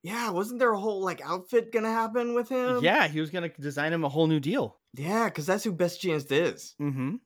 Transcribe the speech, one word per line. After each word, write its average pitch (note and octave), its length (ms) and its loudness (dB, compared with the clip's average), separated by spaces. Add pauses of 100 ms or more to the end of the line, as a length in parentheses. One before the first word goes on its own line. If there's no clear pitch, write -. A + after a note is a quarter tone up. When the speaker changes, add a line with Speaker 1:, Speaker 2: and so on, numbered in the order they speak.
Speaker 1:
yeah, A3+ 260 -4
wasn't A3 300 -2
there A#3+ 120 6
a G3+ 60 2
whole, G3 240 -2
like, F3+ 220 -2
outfit F#3+ 480 0
gonna A3 180 0
happen A3+ 440 0
with A#3+ 140 0
him? B3+ 340 0
Speaker 2:
Yeah, F3+ 260 4
he D#3 120 -2
was D#3 100 -4
gonna E3+ 180 -4
design C#3+ 440 -4
him E3 120 0
a C#3 40 0
whole D#3 200 4
new D#3 120 4
deal. C#3 380 -2 (160)
Speaker 1:
Yeah, G3 360 0
'cause D3+ 160 -6
that's G3 180 0
who G#3+ 80 -2
Best F3 280 -2
Jeanist D#3 320 -2
is. D3 480 0
Speaker 2:
Mm-hmm. C#3+ 460 -2